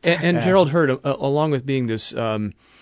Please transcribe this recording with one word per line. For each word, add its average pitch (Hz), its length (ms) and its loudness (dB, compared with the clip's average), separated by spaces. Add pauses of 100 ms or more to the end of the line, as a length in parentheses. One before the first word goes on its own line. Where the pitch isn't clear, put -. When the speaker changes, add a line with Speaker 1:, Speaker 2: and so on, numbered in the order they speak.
Speaker 1:
And, 170 180 0
and 147 160 2
Speaker 2:
Uh, 117 40 -2
Speaker 1:
Gerald 180 280 4
Heard, 156 200 2
a-, 139 260 -2
along 147 340 0
with 131 160 -2
being 135 220 -2
this, 110 260 -4
um, 107 380 -4 (300)